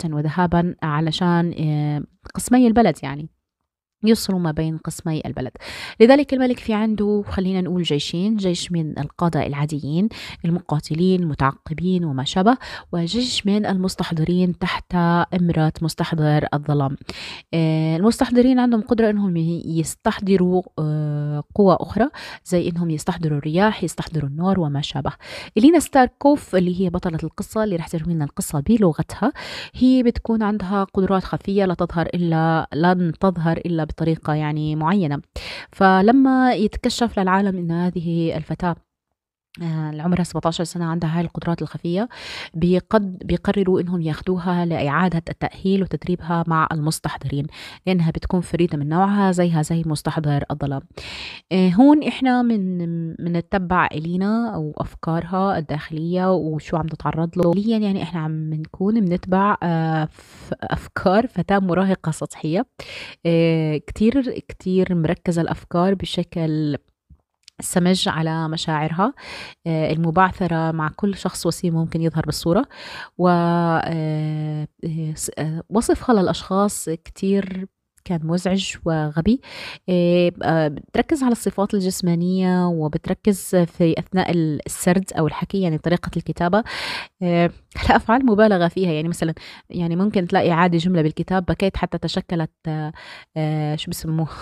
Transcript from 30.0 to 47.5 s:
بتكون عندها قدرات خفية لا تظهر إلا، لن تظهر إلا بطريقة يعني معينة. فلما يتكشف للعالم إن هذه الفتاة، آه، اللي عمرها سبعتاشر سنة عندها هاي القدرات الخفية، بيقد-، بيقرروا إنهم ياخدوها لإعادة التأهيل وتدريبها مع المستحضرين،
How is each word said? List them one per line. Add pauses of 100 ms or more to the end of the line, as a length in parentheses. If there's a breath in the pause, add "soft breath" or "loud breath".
بتكون
عندها
قدرات
خفية
لا
تظهر
إلا،
لن
تظهر
إلا
بطريقة
يعني
معينة. (500 loud breath)
فلما
يتكشف
للعالم
إن
هذه
الفتاة، (840)
آه،
اللي
عمرها
سبعتاشر
سنة
عندها
هاي
القدرات
الخفية، (440 loud breath)
بيقد-،
بيقرروا
إنهم
ياخدوها
لإعادة
التأهيل
وتدريبها
مع
المستحضرين، (400 loud breath)